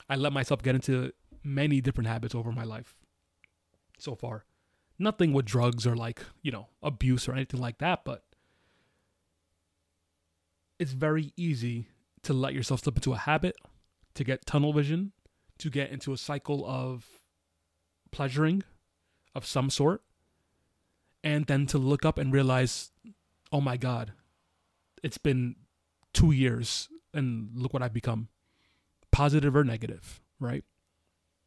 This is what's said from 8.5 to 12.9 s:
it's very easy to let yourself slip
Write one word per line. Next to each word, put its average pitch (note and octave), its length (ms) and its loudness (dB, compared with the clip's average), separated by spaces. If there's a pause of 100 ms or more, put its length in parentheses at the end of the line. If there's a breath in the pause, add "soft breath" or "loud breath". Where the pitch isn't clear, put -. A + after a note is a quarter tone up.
it's D3 140 -4
very D3+ 460 0
easy A#2+ 500 -2 (360)
to D3 100 -2
let C3+ 200 0
yourself C3+ 280 -2
slip C3 140 -2